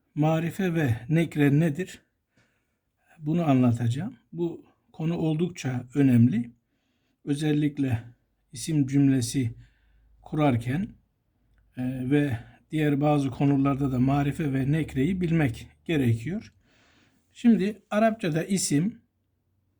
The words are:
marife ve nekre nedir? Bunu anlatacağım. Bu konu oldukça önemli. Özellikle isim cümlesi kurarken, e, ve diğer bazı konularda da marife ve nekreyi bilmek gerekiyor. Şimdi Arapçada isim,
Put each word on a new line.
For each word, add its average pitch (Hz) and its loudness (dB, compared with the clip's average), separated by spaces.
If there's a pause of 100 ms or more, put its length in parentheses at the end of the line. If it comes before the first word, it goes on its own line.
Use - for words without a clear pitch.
(160)
marife 160 -2
ve 143 0 (120)
nekre 147 2
nedir? 170 -4 (1160)
Bunu 165 -2
anlatacağım. 127 2 (140)
Bu 165 -6 (260)
konu 165 -4
oldukça 156 -2 (100)
önemli. 131 4 (760)
Özellikle 147 -2 (480)
isim 147 -2
cümlesi 135 0 (680)
kurarken, 143 -2 (880)
e, 127 -6
ve 143 0 (320)
diğer 151 0
bazı 143 2
konularda 139 0
da 123 0
marife 143 0
ve 135 0
nekreyi 156 -2
bilmek 160 -2 (160)
gerekiyor. 139 -2 (760)
Şimdi 208 2
Arapçada 208 0
isim, 175 0 (800)